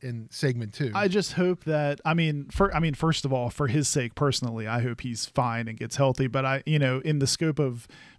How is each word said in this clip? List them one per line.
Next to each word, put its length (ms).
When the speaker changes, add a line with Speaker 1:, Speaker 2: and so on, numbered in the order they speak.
Speaker 1:
in 280
segment 440
two. 200
Speaker 2:
I 140
just 260
hope 300
that, 400
I 100
mean, 360
for, 240
I 60
mean, 140
first 300
of 80
all, 180
for 180
his 200
sake 260
personally, 520
I 140
hope 220
he's 240
fine 420
and 100
gets 180
healthy. 300
But 180
I, 220
you 120
know, 220
in 200
the 60
scope 320
of 280